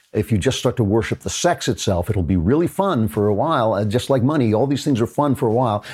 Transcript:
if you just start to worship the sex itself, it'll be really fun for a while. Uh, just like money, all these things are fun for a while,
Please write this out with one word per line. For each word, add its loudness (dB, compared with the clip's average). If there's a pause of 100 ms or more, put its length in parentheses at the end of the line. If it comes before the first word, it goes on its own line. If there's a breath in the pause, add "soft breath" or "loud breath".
(140 soft breath)
if -2
you 2
just 0
start -2
to 2
worship 0
the -10
sex -2
itself, -2
it'll 0
be 0
really 2
fun 0
for 0
a 2
while. 0
Uh, 0
just -2
like 2
money, 2
all 2
these -2
things 0
are 0
fun 0
for -2
a 0
while, 0